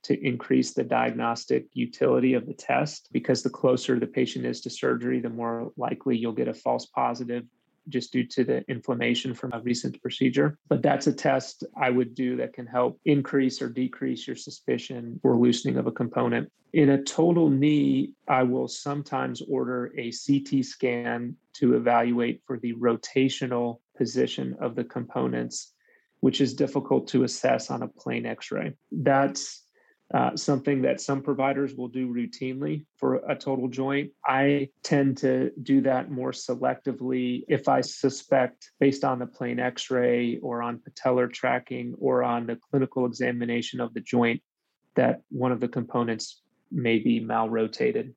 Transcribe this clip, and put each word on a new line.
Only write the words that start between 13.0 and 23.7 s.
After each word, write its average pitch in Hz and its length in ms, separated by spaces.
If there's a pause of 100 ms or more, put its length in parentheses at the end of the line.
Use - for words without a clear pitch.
increase 139 580
or 127 60
decrease 127 580
your 123 80
suspicion 120 880
for 131 120
loosening 123 420
of 127 100
a - 40
component. 120 600 (220)
In 147 160
a 139 140
total 165 460
knee, 139 640 (140)
I 131 160
will 127 240
sometimes 131 800
order 123 480
a 120 140
C 139 280
T 139 220
scan 120 760 (180)
to 123 220
evaluate 120 680
for 123 140
the 120 140
rotational 120 1040 (180)